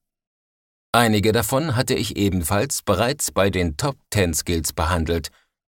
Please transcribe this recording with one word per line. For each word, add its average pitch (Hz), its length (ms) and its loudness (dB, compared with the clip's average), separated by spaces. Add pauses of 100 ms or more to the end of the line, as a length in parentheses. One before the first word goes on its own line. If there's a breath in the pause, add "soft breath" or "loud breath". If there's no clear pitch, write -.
(920)
Einige 110 400 4
davon 131 420 0
hatte 127 200 0
ich - 220 -4
ebenfalls 101 680 -2
bereits 107 500 -2
bei 98 180 2
den 87 260 -2
Top 143 200 -4 (140)
Ten 90 220 2
Skills 82 400 -2
behandelt, 82 580 -2 (420 soft breath)